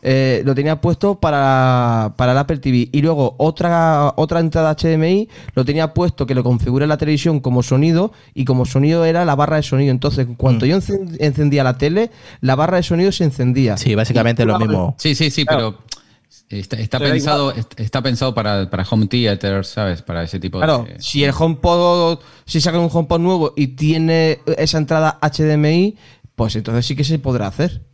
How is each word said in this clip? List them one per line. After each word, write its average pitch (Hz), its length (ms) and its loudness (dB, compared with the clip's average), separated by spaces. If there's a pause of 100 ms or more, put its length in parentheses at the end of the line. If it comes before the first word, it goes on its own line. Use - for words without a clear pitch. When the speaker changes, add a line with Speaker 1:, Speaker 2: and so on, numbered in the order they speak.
Speaker 1:
eh, 131 440 0
lo 135 100 2
tenía 151 260 -2
puesto 185 380 0
para, 131 960 2
para 123 140 2
el 131 80 2
Apple 143 200 -2
T 131 120 -2
V. 123 220 2
Y 143 100 2
luego 147 360 0
otra, 160 800 2
otra 165 220 0
entrada 160 320 2
H 156 160 -2
D 160 80 2
M 160 160 2
I 208 180 0 (260)
lo 131 100 2
tenía 151 280 -2
puesto 175 320 0
que 127 120 -2
lo 123 80 0
configuré 123 400 0
en 151 60 0
la 151 80 0
televisión 151 420 0
como 123 240 0
sonido, 165 480 2 (200)
y 131 120 -4
como 127 200 2
sonido 147 400 2
era 165 200 2
la 151 100 2
barra 147 220 0
de 151 80 0
sonido. 139 260 2
Entonces, 131 360 0 (100)
cuando 123 300 2
Speaker 2:
Mm. - 20 4
Speaker 1:
yo 170 80 2
encen-, 190 420 -4
encendía 143 460 2
la 127 140 0
tele, 180 320 0 (300)
la 131 140 2
barra 165 220 0
de 175 80 2
sonido 175 260 2
se 180 140 -2
encendía. 131 520 2
Speaker 2:
Sí, - 200 0
básicamente 117 480 2
Speaker 1:
Y - 20 2
Speaker 2:
lo 104 120 2
mismo. 104 400 0
Speaker 3:
Sí, 151 180 -2
sí, 156 140 0
sí, 147 140 -2
Speaker 1:
Claro. 123 340 -2 (720)
Speaker 3:
pero 101 120 -8
está, 98 160 -8
está 113 240 -4
Speaker 1:
Pero 147 100 0
Speaker 3:
pensado, 143 400 0
Speaker 1:
igual. - 80 -8
Speaker 3:
est-, - 220 -10
está 120 200 -2
pensado 127 340 -2
para, 104 360 -2
para 92 180 -4
home 110 200 0
theater, 98 560 0
¿sabes? 95 380 -6
Para 85 200 -6
ese 85 160 -8
tipo 90 200 -8
Speaker 1:
Claro, 131 300 0
Speaker 3:
de - 140 -18
Speaker 1:
si 143 220 -2
el 139 120 0
HomePod, 170 840 2 (240)
si - 160 -2
sacan 170 220 0
un 165 100 0
HomePod 165 260 0
nuevo 170 380 0
y 147 120 0
tiene 160 680 0 (200)
esa 156 200 0
entrada 156 420 0
H 151 220 -2
D 156 120 2
M 151 220 2
I, 202 200 0 (400)
pues 113 180 -2
entonces 113 320 -2
sí 147 80 -4
que 143 80 -2
se 151 160 0
podrá 123 300 -2
hacer. 156 340 -4 (120)